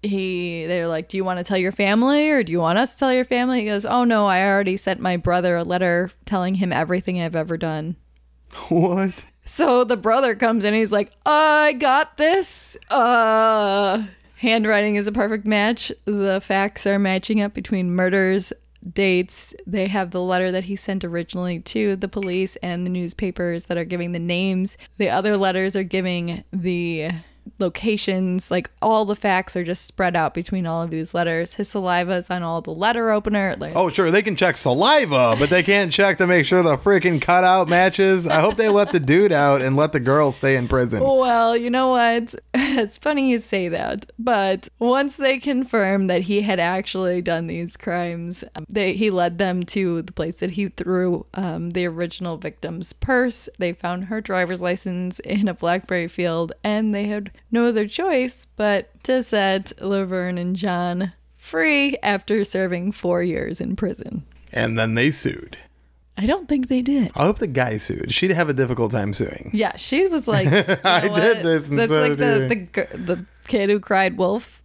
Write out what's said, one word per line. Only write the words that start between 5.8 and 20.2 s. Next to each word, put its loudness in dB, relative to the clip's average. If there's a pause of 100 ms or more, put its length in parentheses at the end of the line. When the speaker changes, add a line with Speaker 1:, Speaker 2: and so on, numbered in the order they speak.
Speaker 1:
telling -2
him 0
everything -2
I've -4
ever -2
done." -4 (760)
Speaker 2:
What? 2 (300)
Speaker 1:
So 2
the 0
brother 2
comes 0
in, 2
he's 2
like, -2 (120)
"I 4
got 2
this. 0 (140)
Uh," 2 (360)
handwriting 2
is 0
a -4
perfect -2
match. 0 (120)
The 0
facts -2
are 2
matching 0
up -2
between -4
murders, 2 (400)
dates. -2 (140)
They -2
have -2
the -4